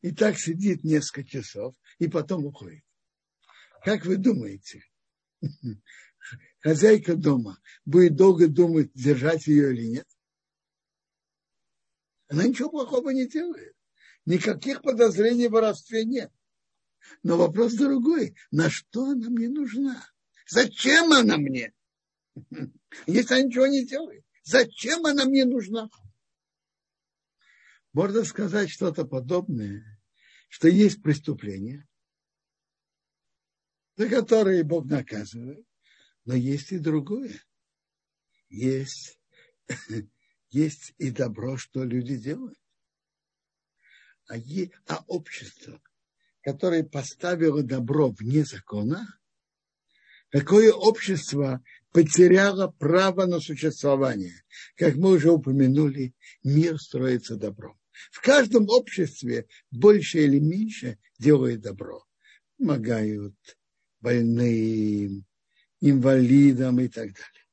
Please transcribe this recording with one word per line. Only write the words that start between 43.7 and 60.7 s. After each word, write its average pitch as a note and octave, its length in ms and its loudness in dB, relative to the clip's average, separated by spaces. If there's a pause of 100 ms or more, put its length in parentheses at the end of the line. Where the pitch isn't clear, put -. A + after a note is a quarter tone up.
А A#2 120 -14
е-, D#3+ 340 -8 (140)
а D#3+ 200 -10
общество, - 720 -14 (640)
которое D#3+ 420 -2
поставило D#3 800 -2
добро C3 480 0
вне B2+ 360 -2
закона, B2 720 -8 (1120)
такое F#3+ 420 6
общество C#3+ 880 -2 (280)
потеряло F3+ 800 4
право F#3 580 0
на F3 120 -2
существование. C3+ 1040 -4 (340)
Как C#3+ 180 2
мы F3+ 180 2
уже E3 180 4
упомянули, C3+ 840 2 (280)
мир D#3 360 2
строится B2+ 580 -4
добром. G#2 420 -12 (320)
В - 100 -20
каждом A#3 480 4
обществе D3 800 -2 (240)
больше D#3+ 540 4
или C#3+ 140 4
меньше E3 600 -4 (200)